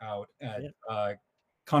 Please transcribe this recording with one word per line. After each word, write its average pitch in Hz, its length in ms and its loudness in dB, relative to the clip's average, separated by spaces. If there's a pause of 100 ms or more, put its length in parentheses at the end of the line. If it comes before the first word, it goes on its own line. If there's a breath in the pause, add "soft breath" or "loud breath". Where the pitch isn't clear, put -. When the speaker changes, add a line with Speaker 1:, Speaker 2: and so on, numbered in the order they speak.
Speaker 1:
out 104 280 -6 (120)
at, 113 220 -6
Speaker 2:
Yep. 143 80 -10 (180)
Speaker 1:
uh, 104 240 0 (680)